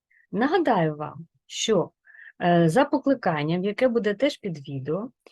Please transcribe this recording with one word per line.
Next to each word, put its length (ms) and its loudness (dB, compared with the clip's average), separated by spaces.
Нагадаю 640 2
вам, 320 -12
що, 460 -2
е, 260 4
за 160 4
покликанням, 760 0
яке 240 0
буде 260 0
теж 240 -2
під 320 -10
відео, 420 -6